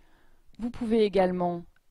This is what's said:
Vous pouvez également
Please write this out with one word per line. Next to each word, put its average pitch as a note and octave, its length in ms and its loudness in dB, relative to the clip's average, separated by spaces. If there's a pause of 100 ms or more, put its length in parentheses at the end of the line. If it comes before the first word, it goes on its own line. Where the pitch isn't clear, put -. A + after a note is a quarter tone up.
(580)
Vous A#3 120 -8
pouvez A3+ 340 2
également F3+ 600 0 (260)